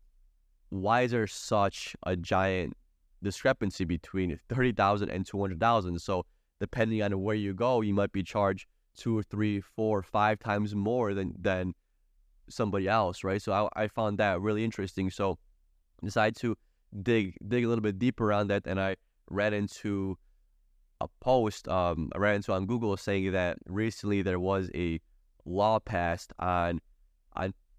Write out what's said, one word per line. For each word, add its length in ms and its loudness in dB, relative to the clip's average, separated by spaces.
why 340 2
is 80 0
there 160 0
such 760 -2
a 120 0
giant 600 0
discrepancy 640 0
between 540 -2
thirty 220 2
thousand 400 2
and 140 -4
two 140 -6
hundred 200 -2
thousand? 420 2
So 240 -2
depending 440 0
on 180 -2
where 140 0
you 180 -2
go, 280 2
you 120 0
might 180 2
be 120 -2
charged 440 0
two 200 0
or 60 0
three, 380 0
four, 400 -2
five 380 2
times 360 -2
more 380 0
than, 260 -4
than 340 0
somebody 380 0
else, 360 2
right? 180 0
So 120 -2
I, 300 0
I 40 -2
found 300 -2
that 240 2
really 220 0
interesting. 480 -2
So 260 0
I 40 -8
decided 320 2
to 200 -2
dig, 320 2
dig 160 2
a 40 0
little 160 0
bit 160 0
deeper 340 2
on 140 2
that, 180 0
and 140 -2
I 160 0
ran 240 0
into 640 -2
a 80 -4
post, 460 2
um, 480 0
I 20 -6
ran 200 2
into 140 -4
on 140 0
Google 320 -2
saying 340 -2
that 260 0
recently 540 -2
there 180 0
was 340 0
a 260 0
law 340 2
passed 600 -4
on, 420 0
on 200 -2